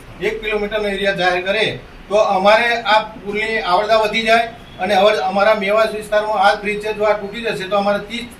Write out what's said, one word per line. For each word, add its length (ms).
એક 220
કિલોમીટરનો 460
એરિયા 240
જાહેર 320
કરે 340
તો 60
અમારે 680
આ 200
પુલની 560
આવડતા 380
વધી 260
જાય 260
અને 140
હવે 240
અમારા 360
મેવાસ 400
વિસ્તારમાં 420
આ 180
બ્રિજ 260
છે, 120
જો 120
આ 80
તૂટી 280
જશે 280
તો 80
અમારે 220
ત્રીસ 260